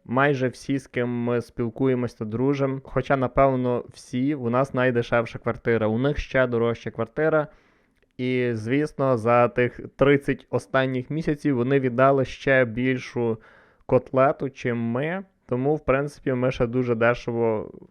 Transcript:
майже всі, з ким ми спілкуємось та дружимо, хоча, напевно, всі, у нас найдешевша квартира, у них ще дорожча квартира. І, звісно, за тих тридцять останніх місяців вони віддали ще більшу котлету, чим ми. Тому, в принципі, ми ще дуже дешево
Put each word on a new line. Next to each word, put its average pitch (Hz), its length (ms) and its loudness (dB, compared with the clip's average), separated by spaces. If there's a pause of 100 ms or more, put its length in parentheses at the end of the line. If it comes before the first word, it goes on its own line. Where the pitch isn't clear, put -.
майже 131 420 0
всі, 135 320 -4
з - 80 -14
ким 120 220 -4
ми 120 320 -2
спілкуємось 123 720 -2
та 117 120 -10
дружимо, 135 580 -2
хоча, 135 340 -2
напевно, 127 680 0 (100)
всі, 131 420 -4
у 123 140 -6
нас 127 240 0
найдешевша 120 680 0
квартира, 113 480 -2
у 110 100 0
них 143 200 0
ще 131 300 0
дорожча 117 440 -2
квартира. 151 560 0 (680)
І, 127 360 0
звісно, 131 640 0
за 120 300 4
тих 120 320 0 (160)
тридцять 139 540 2
останніх 131 600 -2
місяців 147 460 -2
вони 131 240 2
віддали 131 460 2
ще 131 400 2
більшу 120 720 -2 (480)
котлету, 135 640 2
чим 120 280 -4
ми. 135 460 -4 (220)
Тому, 131 300 0
в 151 40 -4
принципі, 139 540 -2
ми 127 180 0
ще 127 160 0
дуже 120 280 0
дешево 117 760 0 (200)